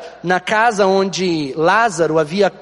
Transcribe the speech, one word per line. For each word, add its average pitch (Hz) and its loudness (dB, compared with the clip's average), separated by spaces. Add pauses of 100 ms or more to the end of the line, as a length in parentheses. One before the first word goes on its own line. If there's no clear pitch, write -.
(220)
na 180 0
casa 214 0
onde 175 0
Lázaro 165 2
havia 175 0